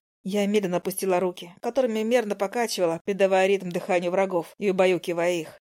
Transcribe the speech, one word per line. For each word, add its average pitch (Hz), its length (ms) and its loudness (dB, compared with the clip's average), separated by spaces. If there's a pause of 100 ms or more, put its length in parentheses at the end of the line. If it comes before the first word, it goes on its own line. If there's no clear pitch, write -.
(240)
Я 202 220 -2
медленно 202 320 0
опустила 190 420 0
руки, 175 320 -4 (100)
которыми 233 420 0
мерно 220 320 0
покачивала, 196 720 -2
придавая 190 420 4
ритм 190 220 0
дыханию 175 420 -2
врагов 185 480 0
и 175 100 -2
убаюкивая 180 640 2
их. 165 280 -6 (140)